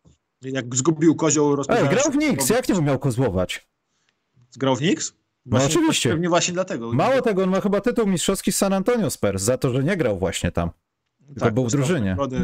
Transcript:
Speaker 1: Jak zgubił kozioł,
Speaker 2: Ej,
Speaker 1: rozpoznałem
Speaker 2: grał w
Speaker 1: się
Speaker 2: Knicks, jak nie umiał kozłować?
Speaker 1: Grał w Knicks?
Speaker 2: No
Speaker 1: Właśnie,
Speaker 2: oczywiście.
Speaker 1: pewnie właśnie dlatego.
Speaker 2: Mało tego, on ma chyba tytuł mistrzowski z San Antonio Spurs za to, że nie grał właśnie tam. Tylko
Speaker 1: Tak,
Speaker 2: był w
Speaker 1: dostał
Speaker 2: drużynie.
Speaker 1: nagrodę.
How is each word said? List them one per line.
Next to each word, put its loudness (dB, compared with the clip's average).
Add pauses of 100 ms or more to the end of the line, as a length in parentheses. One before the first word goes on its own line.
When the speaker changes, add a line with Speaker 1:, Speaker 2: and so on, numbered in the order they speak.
(420)
Speaker 1:
Jak -8
zgubił 2
kozioł, 2
Speaker 2:
Ej, 2
Speaker 1:
rozpoznałem 0
Speaker 2:
grał 2
w 0
Speaker 1:
się 0
Speaker 2:
Knicks, 0
jak 0
nie 2
umiał 0
kozłować? -2 (880)
Speaker 1:
Grał 0
w -4
Knicks? -2 (320)
Speaker 2:
No 2
Speaker 1:
Właśnie, 2
Speaker 2:
oczywiście. 2
Speaker 1:
pewnie 0
właśnie 2
dlatego. -4
Speaker 2:
Mało 2
tego, 0
on 0
ma 0
chyba 0
tytuł 0
mistrzowski 0
z -2
San 0
Antonio 0
Spurs -2
za 2
to, 0
że 0
nie 0
grał 0
właśnie -2
tam. -2 (580)
Tylko -14
Speaker 1:
Tak, 2
Speaker 2:
był 0
w -2
Speaker 1:
dostał 0
Speaker 2:
drużynie. 0
Speaker 1:
nagrodę. -2